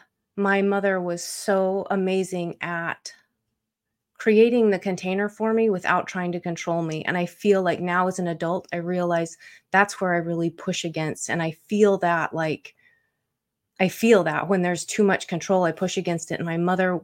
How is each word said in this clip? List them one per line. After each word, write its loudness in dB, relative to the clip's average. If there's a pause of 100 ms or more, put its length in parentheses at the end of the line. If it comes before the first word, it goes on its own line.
(360)
my 2
mother 2
was -4
so 0
amazing -2
at -6 (1040)
creating 4
the 0
container -2
for -2
me 2
without 0
trying -4
to -6
control -4
me. -4
And -2
I 0
feel 2
like 0
now 0
as -4
an -2
adult, -4
I -6
realize -2 (340)
that's 2
where 0
I 2
really -2
push -6
against. -6
And -2
I -2
feel 2
that, 0
like, -4 (1040)
I 2
feel 4
that -2
when 2
there's 0
too 0
much 2
control, 0
I 2
push -4
against -4
it. -4
And -4
my -4
mother 0